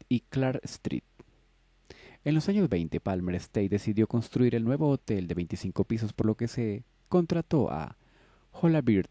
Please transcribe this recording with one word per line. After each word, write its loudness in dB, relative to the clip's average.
y 2
Clark -2
Street. -8
En 0
los 2
años 2
veinte, 0
Palmer -2
State -2
decidió 2
construir 0
el 0
nuevo 0
hotel 0
de -4
veinticinco -4
pisos, -4
por -2
lo 2
que -4
se -4
contrató 0
a -8
Holabird 2